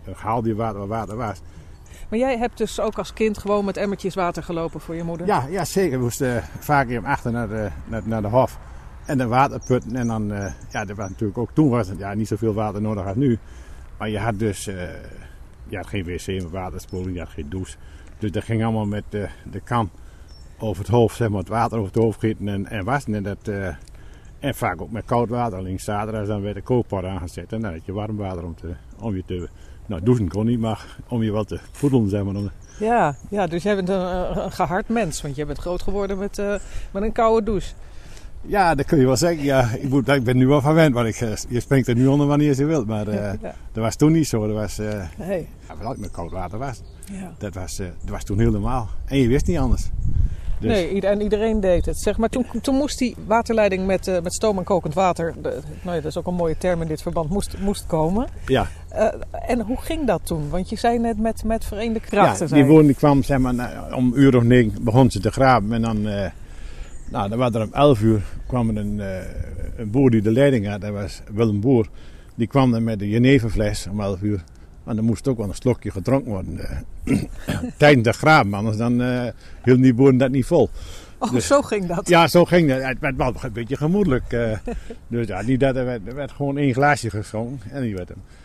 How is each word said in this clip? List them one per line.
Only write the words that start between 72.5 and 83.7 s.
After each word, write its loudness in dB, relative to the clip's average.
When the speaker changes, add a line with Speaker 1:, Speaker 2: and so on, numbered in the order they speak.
Speaker 1:
dan 2
met -2
de -2
jeneverfles 4
om -4
elf -2
uur. -2
Maar -4
dan -2
moest 0
ook 0
wel -4
een -6
slokje -2
gedronken -2
worden, -6
eh, 0
<clears throat> -6
tijdens 8
de 2
graven, 4
anders -2
dan, 0
eh, -2
hielden 6
die 8
boeren 8
dat 2
niet 0
vol. 4
Speaker 2:
Oh, -2
Speaker 1:
Dus 0
Speaker 2:
zo 6
ging -4
dat? -4
Speaker 1:
Ja, 8
zo 6
ging 4
dat. 0
Het -4
werd -2
wel 0
een -6
beetje -4